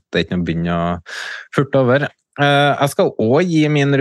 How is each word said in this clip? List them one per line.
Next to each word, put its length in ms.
Det 80
er 80
ikke 80
noe 80
å 80
begynne 260
å 380
furte 260
over. 240
Eh, 380
jeg 180
skal 220
også 340
gi 140
min 280